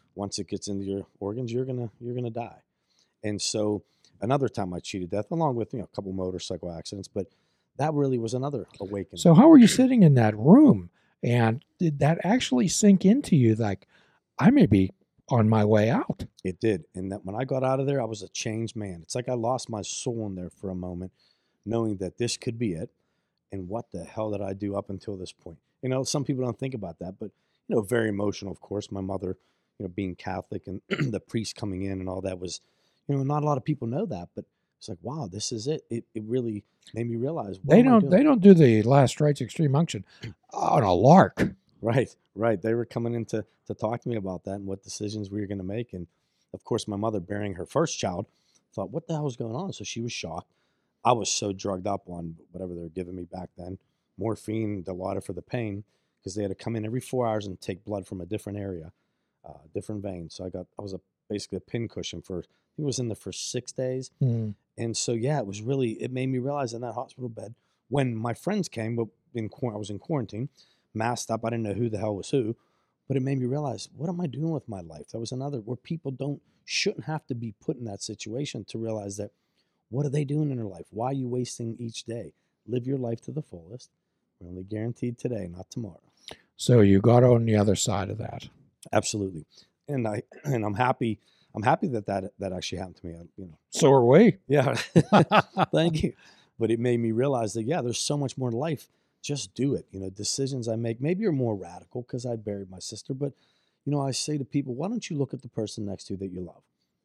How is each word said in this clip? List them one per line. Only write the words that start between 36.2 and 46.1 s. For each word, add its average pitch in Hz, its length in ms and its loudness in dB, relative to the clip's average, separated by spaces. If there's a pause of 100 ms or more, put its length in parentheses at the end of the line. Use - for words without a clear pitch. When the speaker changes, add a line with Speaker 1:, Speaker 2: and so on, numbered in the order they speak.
Speaker 1:
really 113 380 -4 (300)
made 117 140 -4
me 117 80 -4
realize, 117 420 -6
what 147 160 4
Speaker 2:
They 226 60 12
Speaker 1:
am 254 80 8
I - 20 6
Speaker 2:
don't, 226 100 8
Speaker 1:
doing? 147 120 2
Speaker 2:
they 208 100 8
don't 277 180 4
do 196 140 12
the 117 280 8
last 131 380 4
rites 147 200 2
extreme 131 340 0
unction 143 300 0 (180)
<clears throat> - 300 -16
on - 300 2
a 95 100 4
lark. 127 500 8 (400)
Speaker 1:
Right, 113 320 0 (200)
right. 107 260 0
They 113 140 0
were 117 100 -2
coming 117 300 -6
in 113 120 -4
to, - 180 -4 (220)
to 104 80 -8
talk 113 280 -4
to 127 60 -8
me 117 80 -4
about 95 280 -8
that 98 80 -8
and 98 140 -10
what 98 160 -8
decisions 104 480 -10
we 104 100 -6
were 101 60 -6
gonna 98 180 -8
make. 110 280 -8
And, 90 140 -10 (480)